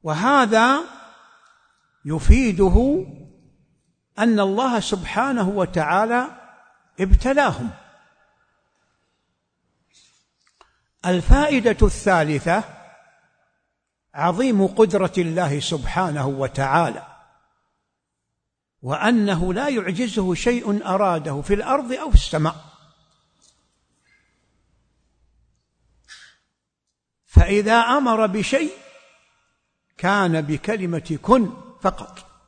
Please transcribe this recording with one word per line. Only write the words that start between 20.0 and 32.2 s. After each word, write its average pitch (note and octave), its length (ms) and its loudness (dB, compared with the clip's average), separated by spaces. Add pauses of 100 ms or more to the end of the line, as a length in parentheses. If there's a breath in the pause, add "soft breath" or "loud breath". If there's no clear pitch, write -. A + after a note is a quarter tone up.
شيء G#3+ 540 -2
أراده E3 540 -2
في F#3+ 120 -2
الأرض A#3+ 380 -4
أو D4 180 -8
في A3 60 2
السماء، - 540 0 (4000 loud breath)
فإذا G3+ 500 4
أمر A#3 500 2
بشيء G#3+ 480 -2 (1200)
كان F3+ 440 0
بكلمة E3 800 -6
كن A3+ 320 0 (280)
فقط. - 440 -8 (220)